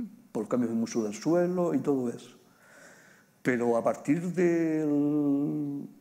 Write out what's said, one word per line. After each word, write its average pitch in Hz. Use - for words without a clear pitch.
por 110
cambios 123
en 117
uso 113
del 104
suelo 175
y 135
todo 131
eso. -
Pero 120
a 113
partir 165
del 151